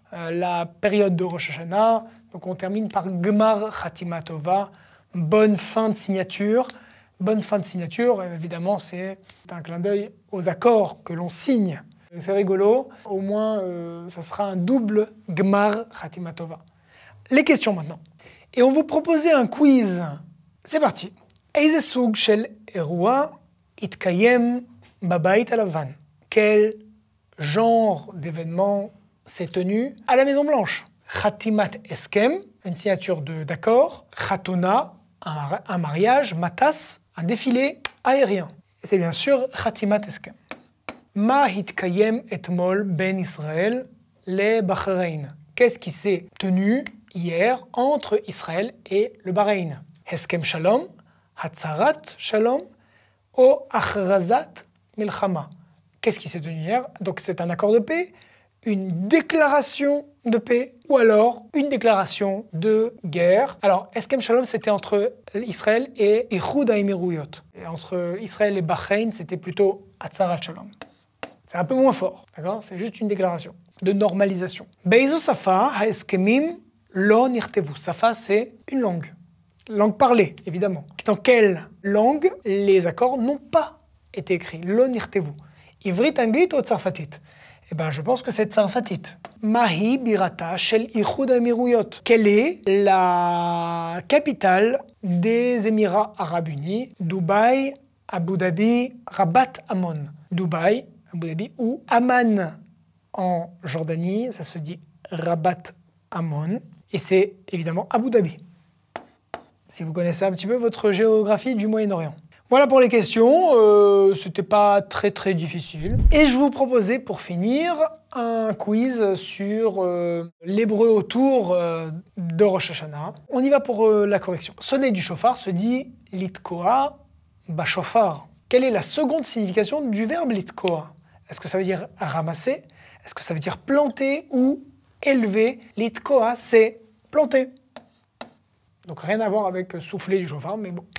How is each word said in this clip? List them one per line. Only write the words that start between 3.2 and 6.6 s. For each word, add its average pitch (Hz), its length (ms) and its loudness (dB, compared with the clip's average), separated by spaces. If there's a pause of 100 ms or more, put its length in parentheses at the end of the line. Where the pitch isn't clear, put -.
Chatima 170 380 -10
Tova, 175 500 -4 (420)
bonne 196 440 4
fin 220 320 -2
de 208 60 -2
signature. 202 720 -2 (520)